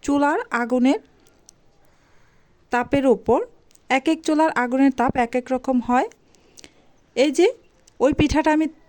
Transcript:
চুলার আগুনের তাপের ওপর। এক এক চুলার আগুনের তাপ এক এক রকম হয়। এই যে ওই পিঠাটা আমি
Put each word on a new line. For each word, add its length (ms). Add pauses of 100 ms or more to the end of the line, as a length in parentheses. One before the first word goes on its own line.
চুলার 360 (220)
আগুনের 380 (1700)
তাপের 340 (100)
ওপর। 240 (500)
এক 240
এক 120
চুলার 260 (120)
আগুনের 360
তাপ 140 (120)
এক 140
এক 140
রকম 240 (100)
হয়। 200 (1080)
এই 220
যে 100 (520)
ওই 200
পিঠাটা 380
আমি 100 (220)